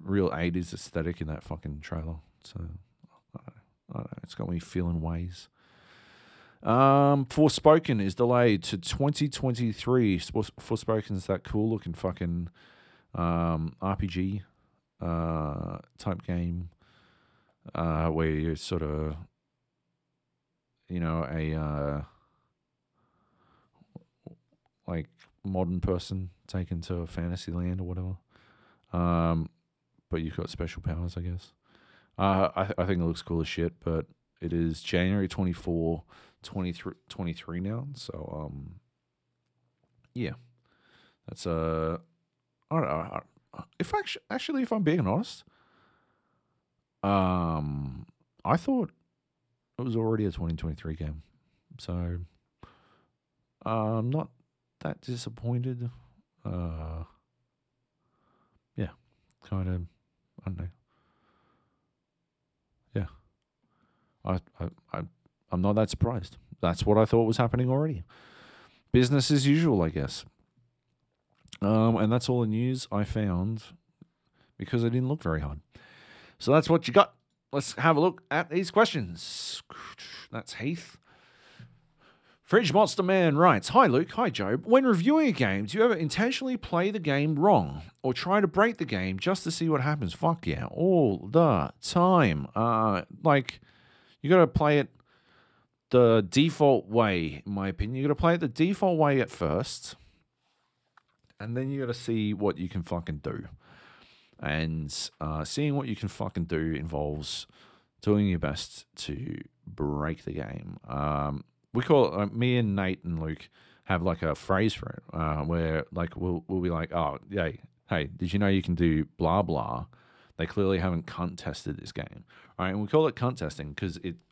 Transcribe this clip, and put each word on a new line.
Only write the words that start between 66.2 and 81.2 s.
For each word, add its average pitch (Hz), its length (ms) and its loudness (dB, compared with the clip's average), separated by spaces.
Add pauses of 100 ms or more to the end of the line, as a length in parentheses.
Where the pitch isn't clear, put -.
That's 85 240 0
what 104 140 6
I 107 60 6
thought 117 200 4
was 113 120 2
happening 123 340 0
already. 135 320 -2 (880)
Business 127 400 6
as 139 160 4
usual, 143 360 4
I 80 80 2
guess. 71 340 -4 (1400)
Um, 110 360 4
and 107 160 2
that's 123 160 0
all 123 120 2
the 117 60 2
news 123 440 -2
I 104 140 0
found 104 580 -2 (960)
because 117 260 0
I 117 40 2
didn't 127 200 0
look 151 140 -4
very 80 180 0
hard. 71 200 -6 (800)
So - 140 2
that's 156 160 4
what 165 200 2
you 120 60 -6
got. - 200 6 (380)
Let's 139 220 -4
have 156 220 4
a 143 40 4
look 175 300 2
at 156 200 -2
these 175 200 -2
questions. 123 920 -2 (680)
That's 113 240 -10
Heath. 160 440 -6 (1400)